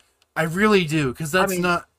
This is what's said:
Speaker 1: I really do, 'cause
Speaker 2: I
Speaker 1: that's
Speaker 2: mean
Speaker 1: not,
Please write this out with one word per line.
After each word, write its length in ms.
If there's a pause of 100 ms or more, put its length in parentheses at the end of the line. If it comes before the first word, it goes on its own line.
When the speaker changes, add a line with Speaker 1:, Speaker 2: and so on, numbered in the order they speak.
(360)
Speaker 1:
I 80
really 420
do, 280
'cause 220
Speaker 2:
I 60
Speaker 1:
that's 100
Speaker 2:
mean 100
Speaker 1:
not, 240 (140)